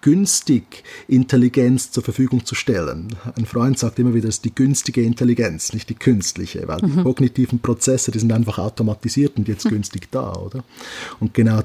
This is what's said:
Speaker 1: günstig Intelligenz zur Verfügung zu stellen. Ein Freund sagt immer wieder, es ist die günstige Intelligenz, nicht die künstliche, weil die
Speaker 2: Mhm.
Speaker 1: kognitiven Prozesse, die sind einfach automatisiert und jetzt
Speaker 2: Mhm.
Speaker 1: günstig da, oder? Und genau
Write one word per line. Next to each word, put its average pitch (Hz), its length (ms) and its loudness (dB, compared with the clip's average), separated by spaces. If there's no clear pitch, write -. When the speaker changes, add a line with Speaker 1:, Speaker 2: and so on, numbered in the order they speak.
Speaker 1:
günstig 156 800 2
Intelligenz 127 840 2
zur 123 120 -4
Verfügung 127 420 0
zu - 100 -8
stellen. 85 540 -4
Ein 113 100 -2
Freund 120 320 0
sagt 117 220 -4
immer 123 140 2
wieder, 110 160 0
es 104 60 -4
ist - 100 -10
die 117 100 -4
günstige 135 460 0
Intelligenz, 117 720 0
nicht 113 160 -8
die 110 60 -6
künstliche, 92 720 -2
weil 78 120 -6
die 202 80 0
Speaker 2:
Mhm. 160 160 2
Speaker 1:
kognitiven 127 560 2
Prozesse, 127 520 0
die 110 80 -4
sind 113 120 2
einfach 110 260 0
automatisiert 113 800 -2
und 101 100 0
jetzt 107 180 -4
Speaker 2:
Mhm. 220 40 2
Speaker 1:
günstig 101 420 -4
da, - 240 -4
oder? 95 280 -10
Und 113 140 -4
genau 110 320 4